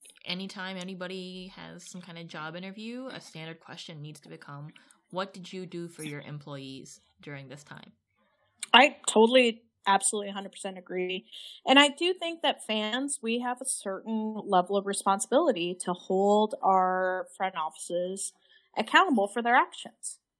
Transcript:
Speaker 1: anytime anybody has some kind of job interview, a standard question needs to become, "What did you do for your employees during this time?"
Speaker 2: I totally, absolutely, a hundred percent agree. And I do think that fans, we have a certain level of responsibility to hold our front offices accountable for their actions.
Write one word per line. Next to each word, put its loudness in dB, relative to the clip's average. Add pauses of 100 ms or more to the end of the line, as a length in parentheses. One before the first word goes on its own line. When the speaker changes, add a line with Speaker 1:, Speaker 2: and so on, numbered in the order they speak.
(240)
Speaker 1:
anytime -8
anybody -8
has -16
some -14
kind -16
of -12
job -10
interview, -10
a -12
standard -14
question -14
needs -14
to -20
become, -14 (380)
"What -6
did -16
you -8
do -8
for -16
your -10
employees -12 (200)
during -14
this -16
time?" -20 (840)
Speaker 2:
I 8 (100)
totally, 6 (240)
absolutely, 2
a -10
hundred -10
percent -10
agree. -4 (360)
And 8
I 10
do -2
think -6
that -2
fans, -4
we -2
have -4
a -10
certain -4 (100)
level 2
of 0
responsibility 2 (100)
to -2
hold 2
our 2
front -2
offices -6 (440)
accountable 4
for -4
their 4
actions. -2 (220)